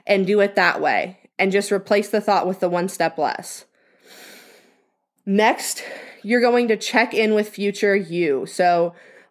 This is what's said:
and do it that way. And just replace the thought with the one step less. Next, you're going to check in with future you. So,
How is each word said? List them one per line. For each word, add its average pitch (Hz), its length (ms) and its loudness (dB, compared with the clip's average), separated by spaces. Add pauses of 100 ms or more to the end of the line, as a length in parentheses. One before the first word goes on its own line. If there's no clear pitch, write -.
and 196 200 2
do 208 140 2
it 202 160 0
that 180 240 2
way. 143 380 -2 (200)
And 190 140 0
just 196 180 0
replace 208 380 0
the 214 120 0
thought 202 280 0
with 190 100 -4
the 180 100 -2
one 175 200 -2
step 165 280 -4
less. - 480 -6 (1600)
Next, 214 540 2 (400)
you're 233 180 0
going 240 280 2
to 220 80 2
check 233 360 0
in 214 220 2
with 214 140 0
future 202 480 0
you. 170 500 -2
So, 175 480 0 (360)